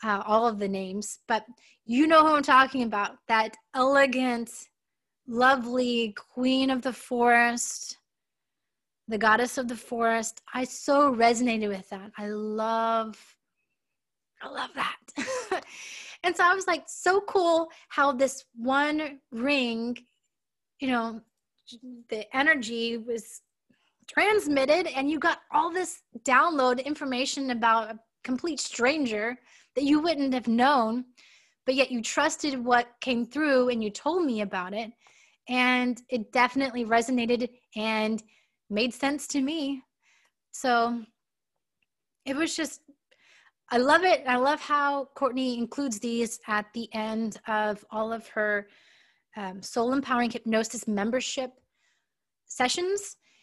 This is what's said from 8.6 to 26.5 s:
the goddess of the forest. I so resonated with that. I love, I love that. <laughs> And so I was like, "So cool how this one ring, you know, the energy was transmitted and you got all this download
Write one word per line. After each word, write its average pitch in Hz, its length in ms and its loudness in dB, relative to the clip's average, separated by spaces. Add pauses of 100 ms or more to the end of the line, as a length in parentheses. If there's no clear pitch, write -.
the 220 100 -4
goddess 226 400 2
of 254 100 -4
the 240 80 -6
forest. 226 680 -4 (120)
I 254 100 -4
so 285 500 2
resonated 226 540 2
with 190 220 -8
that. 202 260 -14
I 208 120 -8
love, 220 920 -2 (1200)
I - 80 -12
love - 260 -8
that. 415 880 -6
<laughs> - 80 -20 (520)
And 349 120 0
so 370 80 4
I 359 100 6
was 381 140 -2
like, 330 180 -2
"So 381 360 2
cool 339 460 2 (200)
how 277 240 2
this 262 320 -2 (100)
one 285 640 -2 (140)
ring, 240 680 -2 (800)
you 277 80 -6
know, 226 340 -2 (880)
the 214 140 -8 (120)
energy 233 600 0
was 226 440 -10 (640)
transmitted 311 800 2
and 269 240 -2
you 320 80 -2
got 320 220 0 (100)
all 330 220 2
this 359 300 -6 (200)
download 262 600 4